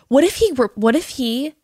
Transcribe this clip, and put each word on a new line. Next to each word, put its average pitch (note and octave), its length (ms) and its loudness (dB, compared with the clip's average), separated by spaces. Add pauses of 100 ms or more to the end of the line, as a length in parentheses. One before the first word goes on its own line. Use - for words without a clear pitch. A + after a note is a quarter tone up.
what C#4 160 6
if F#4+ 120 0
he, G#4+ 160 2
re-, B3 220 0
what A3+ 200 2
if E4 160 -4
he B3+ 540 -6